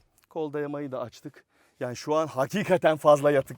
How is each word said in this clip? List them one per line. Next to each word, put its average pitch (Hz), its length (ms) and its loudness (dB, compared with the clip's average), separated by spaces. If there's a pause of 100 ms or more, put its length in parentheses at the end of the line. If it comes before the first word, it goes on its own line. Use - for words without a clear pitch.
(300)
Kol 156 240 -8
dayamayı 147 380 -8
da 123 100 -8
açtık. - 440 -16 (340)
Yani 123 160 -6
şu 151 200 -4
an 160 120 0
hakikaten 160 680 0
fazla 147 340 6
yatık 135 260 0